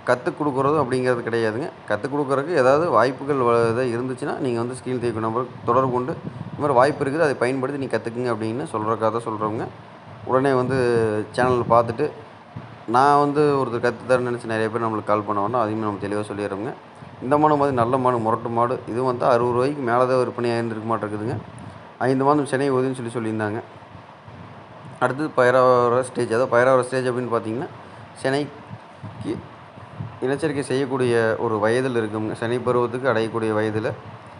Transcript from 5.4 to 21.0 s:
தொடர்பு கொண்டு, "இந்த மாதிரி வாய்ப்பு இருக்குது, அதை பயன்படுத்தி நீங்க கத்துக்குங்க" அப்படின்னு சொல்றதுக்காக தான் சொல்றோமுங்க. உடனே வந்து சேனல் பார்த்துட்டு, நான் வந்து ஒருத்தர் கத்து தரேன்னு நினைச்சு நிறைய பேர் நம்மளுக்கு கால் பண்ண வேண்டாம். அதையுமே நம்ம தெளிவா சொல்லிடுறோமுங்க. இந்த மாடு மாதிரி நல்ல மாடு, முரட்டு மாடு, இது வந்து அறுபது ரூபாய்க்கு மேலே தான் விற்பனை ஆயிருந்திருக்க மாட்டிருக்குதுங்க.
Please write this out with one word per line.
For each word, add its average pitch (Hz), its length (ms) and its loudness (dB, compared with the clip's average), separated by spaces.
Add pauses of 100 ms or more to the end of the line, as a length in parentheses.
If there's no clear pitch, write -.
தொடர்பு 127 280 2
கொண்டு, 123 200 -2
"இந்த - 440 -12
மாதிரி 143 160 0
வாய்ப்பு 135 320 4
இருக்குது, 139 160 -2
அதை 143 140 2
பயன்படுத்தி 131 460 -2
நீங்க 120 160 -2
கத்துக்குங்க" 117 400 -4
அப்படின்னு 113 360 -4
சொல்றதுக்காக 107 260 -2
தான் 113 300 0
சொல்றோமுங்க. 107 380 -4 (580)
உடனே 131 280 2
வந்து 127 240 2 (560)
சேனல் 123 380 2
பார்த்துட்டு, 117 400 4 (760)
நான் 139 320 6
வந்து 143 380 2
ஒருத்தர் 120 260 -2
கத்து 117 260 -2
தரேன்னு 123 220 2
நினைச்சு 120 140 -4
நிறைய 110 240 0
பேர் 117 160 -2
நம்மளுக்கு 107 200 -2
கால் 104 180 2
பண்ண 104 180 -2
வேண்டாம். 113 200 0
அதையுமே 107 240 -2
நம்ம 104 180 -4
தெளிவா 104 220 -4
சொல்லிடுறோமுங்க. 101 480 -6 (500)
இந்த 135 160 4
மாடு 151 180 6
மாதிரி 143 200 2
நல்ல 120 200 2
மாடு, 127 220 2
முரட்டு 117 300 0
மாடு, 117 400 0
இது 120 140 -2
வந்து 127 240 0
அறுபது 123 260 4
ரூபாய்க்கு 139 300 0
மேலே 120 240 2
தான் 127 120 2
விற்பனை 120 320 0
ஆயிருந்திருக்க 113 400 -4
மாட்டிருக்குதுங்க. 107 460 -4 (640)